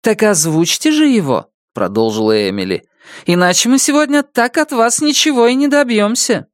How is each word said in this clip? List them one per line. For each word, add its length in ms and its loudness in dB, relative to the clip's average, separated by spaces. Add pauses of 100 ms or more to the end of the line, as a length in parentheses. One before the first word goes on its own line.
«Так 220 0
озвучьте 680 0
же 160 2
его», — 420 0 (240)
продолжила 760 0
Эмили, 360 -6 (400)
«иначе 440 0
мы 100 2
сегодня 440 0
так 340 -2
от 160 -2
вас 280 0
ничего 460 2
и 80 2
не 140 0
добьёмся». 840 0